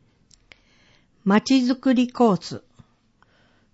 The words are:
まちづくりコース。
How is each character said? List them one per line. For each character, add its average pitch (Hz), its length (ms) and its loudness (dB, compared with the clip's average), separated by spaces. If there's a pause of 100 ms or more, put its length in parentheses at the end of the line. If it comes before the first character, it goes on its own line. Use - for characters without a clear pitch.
(1200)
ま 208 180 2
ち 262 160 0
づ 247 180 0
く 262 180 -2
り 247 180 0
コ 233 200 2
ー 175 100 -2
ス。 - 220 -16 (1120)